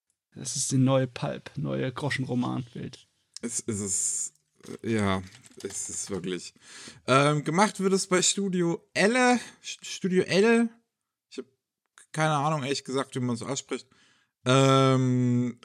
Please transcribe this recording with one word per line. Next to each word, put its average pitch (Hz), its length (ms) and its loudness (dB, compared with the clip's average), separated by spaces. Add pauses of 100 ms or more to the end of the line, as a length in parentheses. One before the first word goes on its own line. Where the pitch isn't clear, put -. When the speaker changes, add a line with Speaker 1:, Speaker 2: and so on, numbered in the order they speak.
(360)
Speaker 1:
Das - 180 -8
ist 139 160 -4
die 135 80 2
neue 131 300 4
Pulp, 131 480 -10
neue 135 360 -4
Groschenroman-Welt. 127 1160 -6 (340)
Speaker 2:
Es, - 240 -8
es 104 140 -4
ist, - 520 -4 (480)
ja, 98 420 0 (380)
es - 300 -10
ist - 180 -8
wirklich. 90 460 -8 (540)
Ähm, 143 340 4
gemacht 185 380 0
wird 190 120 2
es 190 140 0
bei 180 160 2
Studio 180 580 0 (140)
L. 247 460 4 (200)
St-, - 240 -16
Studio 185 380 0
L. 226 460 4 (640)
Ich - 80 -12
hab 127 80 -12 (680)
keine 156 220 0
Ahnung, 147 280 0
ehrlich 135 220 -4
gesagt, 131 320 -4
wie 131 40 -2
man 123 140 -2
es 113 80 -8
ausspricht. 127 460 -8 (560)
Ähm, 127 1200 4